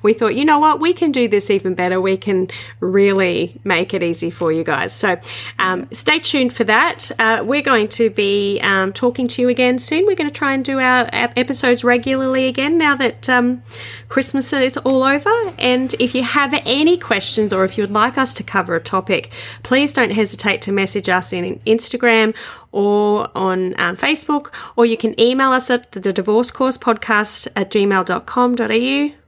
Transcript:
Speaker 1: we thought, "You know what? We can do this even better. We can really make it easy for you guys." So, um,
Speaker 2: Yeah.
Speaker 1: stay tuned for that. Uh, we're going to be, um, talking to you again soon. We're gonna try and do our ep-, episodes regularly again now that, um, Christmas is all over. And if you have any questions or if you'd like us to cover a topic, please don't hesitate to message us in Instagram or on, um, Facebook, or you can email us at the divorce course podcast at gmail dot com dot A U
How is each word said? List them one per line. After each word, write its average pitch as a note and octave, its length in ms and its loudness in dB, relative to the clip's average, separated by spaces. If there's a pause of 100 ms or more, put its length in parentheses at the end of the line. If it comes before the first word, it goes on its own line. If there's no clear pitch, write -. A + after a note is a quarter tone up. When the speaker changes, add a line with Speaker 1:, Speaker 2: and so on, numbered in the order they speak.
Speaker 1:
we G#3+ 100 4
thought, A3 220 0
"You C#4 100 0
know D4+ 140 4
what? D4+ 220 2
We E4 120 2
can E4 200 0
do B3 160 2
this G3+ 220 2
even F#3+ 240 0
better. F#3 260 0
We F#3+ 160 0
can F#3+ 320 -2 (320)
really F#3 840 0
make F#3+ 300 0
it F3 80 -2
easy E3+ 280 -2
for E3 220 -2
you D#3+ 120 0
guys." D3 280 -2
So, F#3 240 0 (420)
um, F#3 220 -2
Speaker 2:
Yeah. - 120 -10
Speaker 1:
stay D#4 260 0
tuned C4 340 0
for A3+ 120 -2
that. A#3 540 0
Uh, A3 260 2
we're G3+ 180 -2
going A3 260 2
to A3+ 220 0
be, G3+ 520 0
um, G3 300 0
talking B3 360 0
to - 140 -2
you B3 60 4
again B3 300 2
soon. D#4+ 280 0
We're F#4+ 100 2
gonna D4+ 140 -2
try C#4 220 -2
and C4+ 120 -2
do C4+ 160 -2
our B3+ 320 2
ep-, A#3+ 240 -2
episodes B3 480 0
regularly C4 640 0
again C#4 300 0
now D4 180 4
that, B3+ 320 -2
um, B3 340 2 (460)
Christmas C4+ 440 0
is C4 260 0
all C4 240 2
over. C#4+ 280 2 (280)
And B3+ 400 0
if B3 160 0
you C4 80 0
have C#4 320 0 (100)
any D#4 320 2
questions G#3 560 -2
or F#3+ 120 2
if F#3+ 120 -4
you'd G3+ 140 -2
like G#3+ 260 0
us C4 180 0
to - 80 -6
cover F3+ 340 -4
a E3 40 0
topic, - 500 -2 (320)
please C#4 300 2
don't A#3 200 0
hesitate G#3 500 -2
to G3 100 -4
message G3 360 -2
us F3+ 240 0
in F#3 340 -6
Instagram A3+ 680 2 (380)
or G#3 640 2
on, F#3 440 -2
um, F3 180 -2
Facebook, D4 520 -2 (280)
or A#3 100 6
you A3+ 100 2
can A3+ 240 -2
email C4 320 4
us B3+ 180 0
at B3 220 -2
the F#3+ 200 -4
divorce G#3 380 0
course C4 280 -2
podcast G#3+ 800 -2
at F#3+ 140 -4
gmail G3 340 2
dot F3+ 220 -4
com B3 280 0
dot A3 160 -2
A A3+ 80 2
U C#4 340 0 (160)